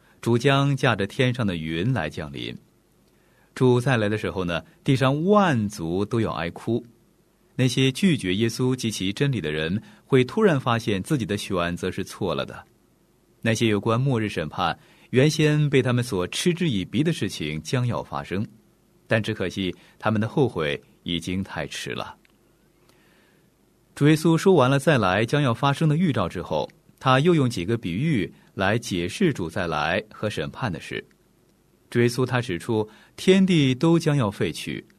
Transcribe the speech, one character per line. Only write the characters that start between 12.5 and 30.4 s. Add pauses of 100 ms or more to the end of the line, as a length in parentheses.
那
些
有
关
末
日
审
判， (360)
原
先
被
他
们
所
嗤
之
以
鼻
的
事
情
将
要
发
生， (600)
但
只
可
惜 (240)
他
们
的
后
悔 (220)
已
经
太
迟
了。 (1800)
主
耶
稣
说
完
了
再
来
将
要
发
生
的
预
兆
之
后， (320)
他
又
用
几
个
比
喻 (220)
来
解
释
主
再
来
和
审